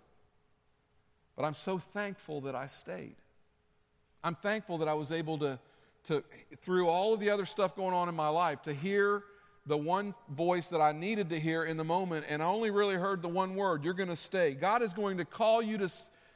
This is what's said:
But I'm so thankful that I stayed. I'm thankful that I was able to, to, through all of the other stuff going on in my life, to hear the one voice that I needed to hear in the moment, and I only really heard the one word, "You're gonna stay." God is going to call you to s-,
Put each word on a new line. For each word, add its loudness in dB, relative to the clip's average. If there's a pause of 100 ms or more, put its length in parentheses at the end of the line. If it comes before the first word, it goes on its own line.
(1400)
But -4
I'm -2
so -4
thankful -8
that -6
I -8
stayed. -14 (1080)
I'm -2
thankful -4
that 2
I 2
was -2
able -2
to, 0 (500)
to, 0 (380)
through 2
all 4
of 2
the 0
other 2
stuff 0
going 0
on 2
in -4
my 0
life, 2
to -4
hear 2 (440)
the 2
one 0 (160)
voice 0
that 2
I 6
needed -2
to -2
hear 0
in -2
the -2
moment, 0
and -2
I 2
only 0
really 2
heard 0
the -4
one 0
word, 0
"You're 0
gonna -4
stay." 2
God 2
is -2
going -2
to -2
call 2
you -2
to 0
s-, -6 (280)